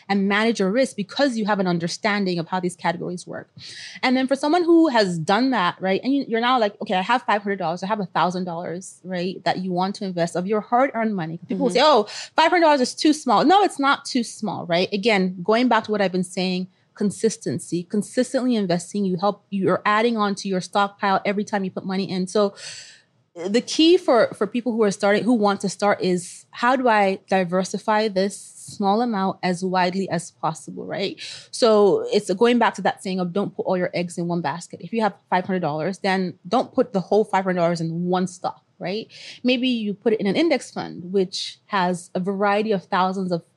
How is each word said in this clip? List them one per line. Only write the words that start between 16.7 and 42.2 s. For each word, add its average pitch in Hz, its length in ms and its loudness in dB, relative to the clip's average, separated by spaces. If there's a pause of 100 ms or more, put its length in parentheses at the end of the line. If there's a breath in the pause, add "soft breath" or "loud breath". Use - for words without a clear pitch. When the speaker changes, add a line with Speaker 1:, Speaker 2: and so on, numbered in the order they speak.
Speaker 1:
consistency, 175 880 -2
consistently 247 720 -2
investing, 196 500 -2
you 180 120 0
help, 202 340 -2
you're 185 340 0
adding 220 320 2
on 208 200 0
to - 120 -8
your 185 140 -2
stockpile 202 600 0
every 208 200 -2
time 202 200 -4
you 185 60 -6
put - 140 -10
money 190 240 -4
in. 185 180 -4
So 202 280 0 (920 loud breath)
the 208 140 2
key 320 360 4
for, 269 380 4
for 214 120 -2
people 240 260 -4
who 226 100 0
are 208 80 4
starting, 202 340 2
who 226 100 4
want 202 260 2
to 196 80 -4
start - 340 0
is, 180 480 -2
how 247 260 0
do 254 120 2
I 202 400 4
diversify 190 800 0
this 196 300 0
small - 640 -2
amount 196 400 -2
as 180 220 -2
widely 185 460 0
as 165 220 -4
possible, - 520 -8
right? 175 340 -6 (320 loud breath)
So 208 640 4
it's 202 220 0
going 240 240 4
back 220 160 2
to 196 80 -8
that 180 200 -2
saying 190 180 -4
of 180 120 -4
don't 202 220 -4
put - 80 -6
all 185 140 0
your 180 180 -2
eggs 175 240 -4
in 170 80 -4
one 170 140 -2
basket. 156 420 -8
If 170 100 -12
you 226 80 -2
have 202 140 0 (160)
five 185 160 0
hundred 185 140 -2
dollars, 156 380 -4
then 190 480 -2
don't 254 260 0
put - 200 0
the 190 80 0
whole 208 240 2
five 190 200 0
hundred 185 160 0
dollars 170 200 2
in 165 260 -4
one 185 200 0
stock, - 360 -10 (160)
right? 185 280 -8 (380 loud breath)
Maybe 247 240 2
you 220 260 -2
put 220 180 -2
it 214 80 0
in 202 60 -2
an 190 100 0
index 294 340 0
fund, 175 420 -10
which 190 540 -4
has 180 480 -2
a 190 60 -2